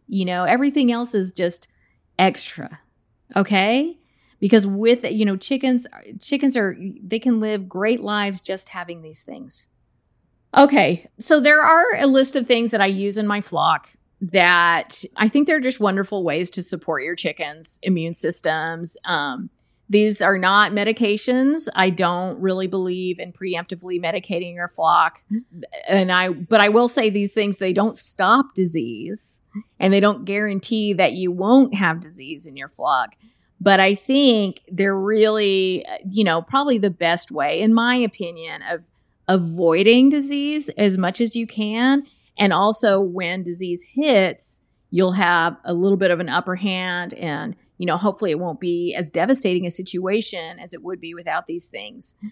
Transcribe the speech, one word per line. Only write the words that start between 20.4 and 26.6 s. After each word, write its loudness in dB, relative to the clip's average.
medications. 0
I 2
don't -2
really -2
believe -4
in -14
preemptively -8
medicating -6
your -8
flock. 0
And 2
I, 2
but 2